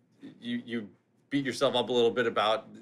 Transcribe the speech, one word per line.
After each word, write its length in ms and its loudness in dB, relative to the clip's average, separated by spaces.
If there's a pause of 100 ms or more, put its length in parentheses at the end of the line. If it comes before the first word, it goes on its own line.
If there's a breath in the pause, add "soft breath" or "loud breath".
(400)
you, 260 -6
you 240 -8 (420)
beat 140 0
yourself 300 0
up 140 0
a 40 0
little 180 4
bit 160 0
about 400 2 (140)